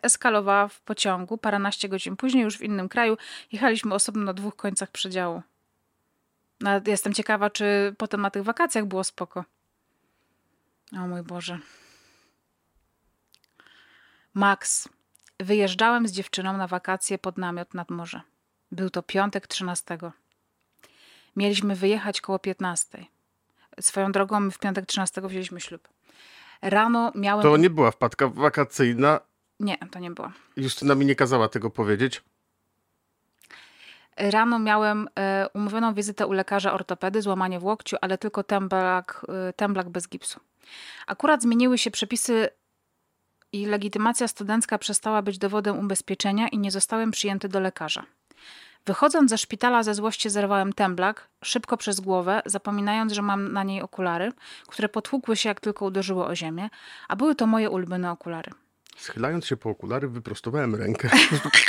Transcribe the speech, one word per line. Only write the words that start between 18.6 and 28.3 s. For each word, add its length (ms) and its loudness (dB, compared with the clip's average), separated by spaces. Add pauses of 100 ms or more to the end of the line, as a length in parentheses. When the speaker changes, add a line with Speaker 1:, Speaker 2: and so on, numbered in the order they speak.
Speaker 1:
Był 180 -2
to 120 -4
piątek 440 -2
trzynastego. 680 -8 (1200)
Mieliśmy 400 0
wyjechać 440 0
koło 180 -4
piętnastej. 720 -6 (720)
Swoją 320 0
drogą, 280 2
my 100 0
w 80 -10
piątek 280 -4
trzynastego 420 -4
wzięliśmy 320 -8
ślub. 280 -16 (760)
Rano 520 4
miałem". 280 2
Speaker 2:
To 140 10
nie 140 8
była 200 6
wpadka 380 2
wakacyjna. 920 4 (400)